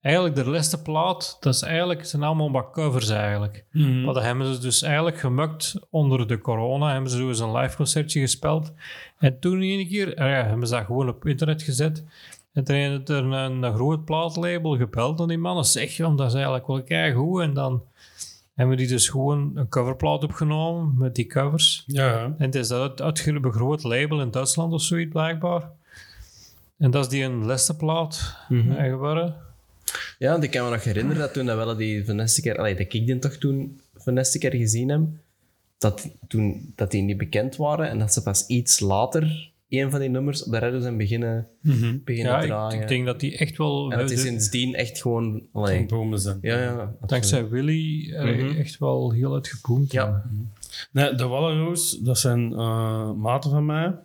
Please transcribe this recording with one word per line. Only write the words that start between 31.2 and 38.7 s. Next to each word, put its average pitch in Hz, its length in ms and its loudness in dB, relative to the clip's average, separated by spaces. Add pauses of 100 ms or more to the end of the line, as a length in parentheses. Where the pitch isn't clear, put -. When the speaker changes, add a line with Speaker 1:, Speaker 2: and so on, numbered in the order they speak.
Speaker 3:
dat 143 120 -4
toen 131 120 -2
dat 117 120 0
wel 113 180 -2
die 107 300 -2
van 107 100 -2
de 107 60 0
eerste 113 200 2
keer, 113 160 0
allee, 107 180 2
dat 95 60 -2
ik 92 100 -2
die 120 280 0
toch 139 160 -2
toen 135 460 -4 (140)
van - 180 -2
de 127 60 4
eerste 131 180 0
keer 143 180 0
gezien 117 340 2
heb, 151 120 2 (760)
dat - 320 -2 (180)
toen, - 480 -2
dat 104 160 -2
die 101 100 0
niet 101 160 0
bekend - 380 -2
waren 151 340 0
en 113 100 -2
dat 107 140 2
ze - 100 -2
pas 98 240 0
iets 120 320 2